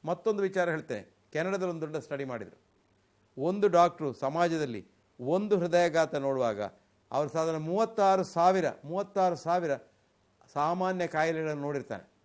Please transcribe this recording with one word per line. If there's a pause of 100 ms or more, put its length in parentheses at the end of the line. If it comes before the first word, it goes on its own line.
ಮತ್ತೊಂದು
ವಿಚಾರ
ಹೇಳ್ತೇನೆ. (160)
ಕೆನಡಾದಲ್ಲಿ
ಒಂದು
ದೊಡ್ಡ
ಸ್ಟಡಿ
ಮಾಡಿದರು. (720)
ಒಂದು
ಡಾಕ್ಟ್ರು
ಸಮಾಜದಲ್ಲಿ (320)
ಒಂದು
ಹೃದಯಾಘಾತ
ನೋಡುವಾಗ (500)
ಅವರು
ಸಾಧಾರಣ
ಮೂವತ್ತಾರು
ಸಾವಿರ, (200)
ಮೂವತ್ತಾರು
ಸಾವಿರ (760)
ಸಾಮಾನ್ಯ
ಕಾಯಿಲೆಗಳನ್ನು
ನೋಡಿರ್ತಾನೆ. (140)